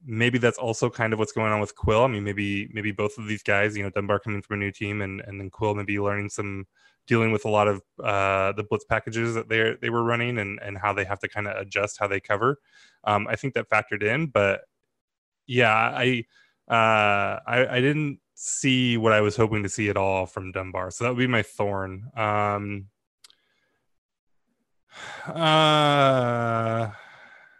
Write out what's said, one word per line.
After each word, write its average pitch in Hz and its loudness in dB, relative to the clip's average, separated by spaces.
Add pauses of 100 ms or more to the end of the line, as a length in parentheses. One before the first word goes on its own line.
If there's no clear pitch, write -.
maybe 120 0
that's 117 2
also 117 -2
kind 113 -2
of 107 0
what's 107 -2
going 110 0
on 107 2
with - -6
Quill. 113 2
I 135 4
mean, 104 -4
maybe, 101 -4
maybe 107 -6
both 104 -4
of 107 -12
these 104 -6
guys, 104 0
you 101 -6
know, 98 -6
Dunbar 101 0
coming 101 -6
from - -8
a 104 -2
new 101 -4
team 104 -6
and, 98 -8
and 98 -14
then 95 -10
Quill 107 -2
maybe 101 -4
learning 101 -2
some, 98 -8 (400)
dealing 113 2
with 107 -2
a 110 -2
lot 104 4
of, 98 0 (200)
uh, 98 2
the 104 -6
blitz 104 -4
packages 113 -2
that 113 -6
they, 113 0
they 117 -4
were 117 0
running 120 0
and, 101 -6
and 101 -10
how 101 0
they 98 -2
have 98 -6
to 104 -6
kinda 104 -6
adjust 98 -4
how 104 0
they 98 -2
cover. 113 0 (460)
Um, 104 0
I 113 -2
think 135 -6
that 117 -4
factored 107 0
in, 135 0
but 98 2 (840)
yeah, 120 4
I, 123 0 (420)
uh, 104 4
I, 123 2
I 127 0
didn't 147 0 (120)
see 127 0
what 110 4
I 107 6
was 104 2
hoping 110 2
to 98 -6
see 104 -2
at 98 -2
all 95 0
from 92 -10
Dunbar. 92 -8
So - -6
that 123 0
would 123 -2
be 127 2
my 120 2
thorn. 98 -6
Um, 104 -2 (2500)
uh, 135 4 (680)